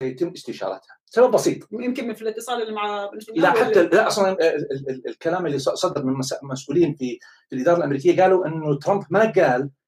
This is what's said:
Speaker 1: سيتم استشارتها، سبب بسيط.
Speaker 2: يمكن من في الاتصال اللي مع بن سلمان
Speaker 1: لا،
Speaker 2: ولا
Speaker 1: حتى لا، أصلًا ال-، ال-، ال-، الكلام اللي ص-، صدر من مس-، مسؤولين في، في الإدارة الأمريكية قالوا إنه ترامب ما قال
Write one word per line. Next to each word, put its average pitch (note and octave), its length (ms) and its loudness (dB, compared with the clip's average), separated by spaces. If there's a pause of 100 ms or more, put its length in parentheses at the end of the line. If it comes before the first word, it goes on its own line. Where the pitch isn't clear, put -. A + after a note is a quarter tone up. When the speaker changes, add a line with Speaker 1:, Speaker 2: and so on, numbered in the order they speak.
Speaker 1:
سيتم C3 240 -4
استشارتها، - 800 -10
سبب B3 260 4
بسيط. - 260 2 (140)
Speaker 2:
يمكن B3 360 -6
من A3+ 60 -6
في G#3+ 80 -14
الاتصال A3+ 400 -6
اللي A3 120 -6
مع G#3 400 -6
بن G#3+ 60 -12
سلمان G#3 220 -4
Speaker 1:
لا، F3+ 120 6
Speaker 2:
ولا B3 120 4
Speaker 1:
حتى G3+ 180 6
لا، F3+ 240 4
أصلًا F#3+ 240 2
ال-، F3+ 100 -2
ال-، C#3+ 480 -2
ال-، C3 180 -8
الكلام E3+ 380 -4
اللي C#3 140 -2
ص-، D3 100 -2
صدر F3+ 360 -2
من C3 80 0
مس-، C3+ 300 -6
مسؤولين D3 520 0
في، B2 240 -6 (300)
في C3+ 60 -10
الإدارة D#3+ 220 2
الأمريكية D3+ 440 2
قالوا F#3 240 4
إنه D3+ 340 -2
ترامب F3 300 -2
ما G#3+ 220 2
قال C#3 380 2 (180)